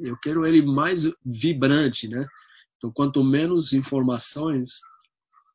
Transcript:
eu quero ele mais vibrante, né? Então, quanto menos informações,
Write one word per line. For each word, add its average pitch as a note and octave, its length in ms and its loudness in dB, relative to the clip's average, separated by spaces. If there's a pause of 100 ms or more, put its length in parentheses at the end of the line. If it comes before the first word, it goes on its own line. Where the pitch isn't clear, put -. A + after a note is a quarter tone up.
eu A#2+ 180 -8
quero D#3+ 240 -2
ele D#3+ 160 6
mais D3+ 480 0 (160)
vibrante, C3+ 840 0
né? B2+ 180 -6 (480)
Então, A2+ 160 -10
quanto C#3 320 0
menos D#3 480 2
informações, C3+ 1120 -2 (720)